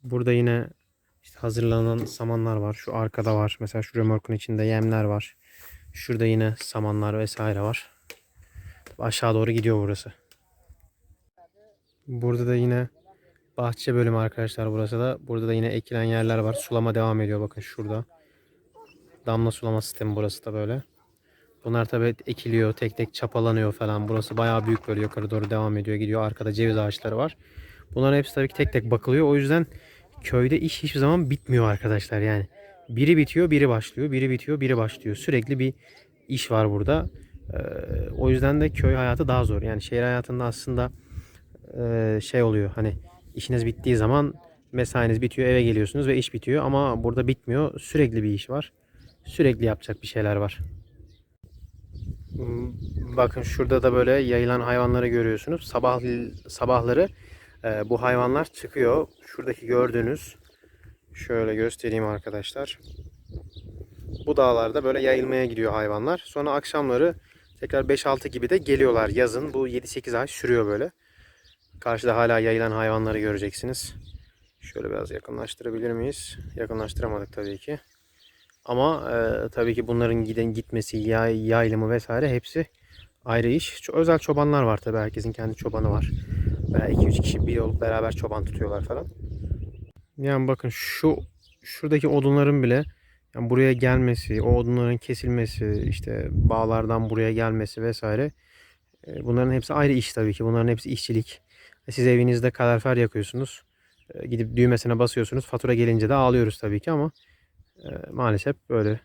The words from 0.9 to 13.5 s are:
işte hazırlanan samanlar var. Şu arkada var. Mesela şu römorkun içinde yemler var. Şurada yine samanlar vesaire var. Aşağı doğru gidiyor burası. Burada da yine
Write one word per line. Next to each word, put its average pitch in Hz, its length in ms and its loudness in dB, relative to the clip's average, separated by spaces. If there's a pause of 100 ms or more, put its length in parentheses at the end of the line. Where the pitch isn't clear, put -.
işte - 160 -20
hazırlanan 113 600 0
samanlar 113 580 -2
var. 104 180 -2
Şu - 220 -12
arkada 110 400 0
var. 107 240 0
Mesela 110 220 -6
şu - 160 -6
römorkun 110 360 0
içinde 107 300 -4
yemler 110 400 2
var. 104 320 -4 (560)
Şurada 113 340 -2
yine 110 320 2
samanlar 107 600 -4
vesaire 107 420 -2
var. 107 300 -4 (1080)
Aşağı 113 360 0
doğru 110 160 2
gidiyor 113 280 2
burası. 101 340 -4 (1900)
Burada 120 400 -2
da 123 80 0
yine 123 340 0 (680)